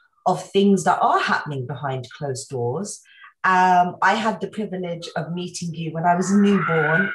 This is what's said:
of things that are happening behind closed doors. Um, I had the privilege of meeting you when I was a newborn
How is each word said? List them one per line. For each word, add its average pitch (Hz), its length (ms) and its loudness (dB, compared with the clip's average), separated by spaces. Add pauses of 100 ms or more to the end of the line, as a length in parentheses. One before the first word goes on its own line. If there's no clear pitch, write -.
(260)
of 180 240 0
things 196 360 4
that 190 140 2
are 320 200 2
happening 139 480 -4
behind 131 400 -6 (100)
closed 135 320 -8
doors. 131 540 -6 (400)
Um, 180 580 4
I 190 140 4
had 214 260 -2
the 196 60 -6
privilege 180 680 -8
of 160 160 -6
meeting 175 440 -8
you 160 180 -6
when 165 140 -4
I 175 80 4
was 185 160 0
a 202 100 6
newborn 165 720 2